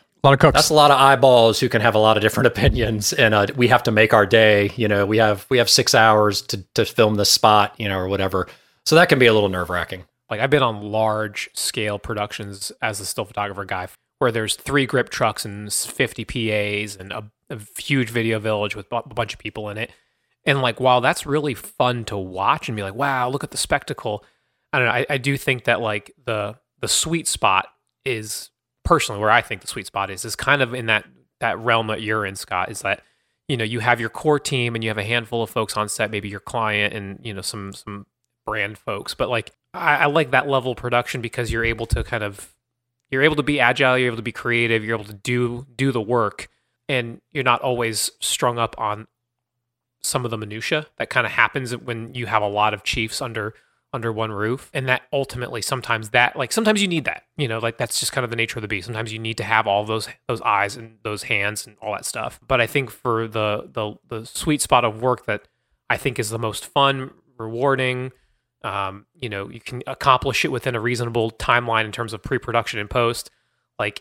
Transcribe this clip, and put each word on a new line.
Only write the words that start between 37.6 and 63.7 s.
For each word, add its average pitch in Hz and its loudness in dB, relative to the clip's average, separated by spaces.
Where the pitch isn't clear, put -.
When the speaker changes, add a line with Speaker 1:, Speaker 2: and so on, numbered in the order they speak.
Speaker 3:
some 101 -14
brand 107 -4
folks. - -8
But, 113 -2
like, 113 -4
I, 170 2
I 151 2
like 147 2
that 131 4
level 131 0
of 117 -6
production 120 -2
because 117 -6
you're 117 -2
able 113 -2
to 117 -2
kind 110 -6
of, 101 -12
you're 131 0
able 151 4
to 143 0
be 143 0
agile, 127 4
you're 127 2
able 117 -4
to 113 -10
be 110 -6
creative, 117 0
you're 113 -2
able 104 -6
to 107 -12
do, 123 -4
do 135 0
the 120 -2
work, 110 -2
and 120 -4
you're 143 -4
not 123 2
always 120 -2
strung 120 -2
up 113 -2
on 107 -4
some 131 -2
of 117 -4
the 113 -6
minutia 110 -4
that - -6
kind 123 2
of 104 -4
happens 123 0
when 117 -10
you 123 -8
have 107 2
a 104 0
lot 104 2
of 101 -10
chiefs - -4
under, 110 -6
under 117 -4
one 110 -4
roof. 110 -4
And 131 -4
that 127 2
ultimately, 123 -6
sometimes 113 -4
that, 123 4
like, 131 -4
sometimes 214 2
you 202 0
need 170 -2
that, - -6
you 143 -4
know, 113 -4
like, 113 -4
that's - -4
just - -4
kind 131 0
of 117 -4
the 117 -6
nature 117 -2
of - -8
the 107 -8
beast. 101 -4
Sometimes 113 -8
you 110 -10
need 113 -8
to - -6
have 110 2
all 104 2
those, 110 -4
those 117 -4
eyes 101 0
and 113 -20
those 107 -8
hands 104 -4
and 107 -20
all 107 -8
that - -8
stuff. 120 -10
But 127 0
I 113 0
think 131 -2
for 113 -2
the, 107 -4